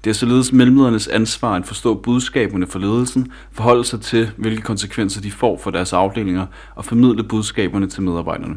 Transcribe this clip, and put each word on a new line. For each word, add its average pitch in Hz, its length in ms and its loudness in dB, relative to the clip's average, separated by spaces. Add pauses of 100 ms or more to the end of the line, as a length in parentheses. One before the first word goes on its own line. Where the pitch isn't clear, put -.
Det 107 60 0
er 110 40 0
således 123 400 2
mellemledernes 127 540 6
ansvar 110 480 -2
at 90 100 -4
forstå 113 280 -2
budskaberne 107 720 -2
fra 95 120 -10
ledelsen, 123 520 -2 (200)
forholde 120 320 4
sig 113 180 -6
til, 113 360 0
hvilke 110 240 -4
konsekvenser 101 600 -4
de 101 100 -8
får 101 260 0
for - 140 -6
deres 90 220 -4
afdelinger, 92 520 0 (300)
og 92 100 -14
formidle 117 380 4
budskaberne 101 640 -2
til 98 160 -6
medarbejderne. 82 540 -4